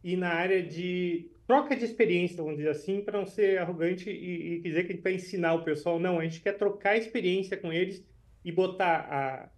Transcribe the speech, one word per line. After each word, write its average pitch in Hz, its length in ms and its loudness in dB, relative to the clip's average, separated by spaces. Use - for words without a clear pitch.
e 175 140 -2
na 180 140 0
área 180 340 2
de 175 640 -4
troca 269 300 4
de 233 80 -2
experiência, 180 540 2
vamos 156 200 -4
dizer 151 120 0
assim, 190 320 -2
pra 202 180 -2
não 190 60 -2
ser 190 320 4
arrogante 175 520 -2
e, 170 460 -6
e 170 60 -6
dizer 170 240 0
que 185 80 -6
a - 20 -4
gente - 80 -10
vai 190 120 0
ensinar 175 400 0
o 165 100 -2
pessoal. 165 340 0
Não, 175 200 2
a 160 40 0
gente 165 160 -4
quer 196 140 0
trocar 202 420 2
experiência 190 640 0
com 165 160 -6
eles 185 320 -2
e 170 80 -6
botar 185 580 2
a 135 460 -4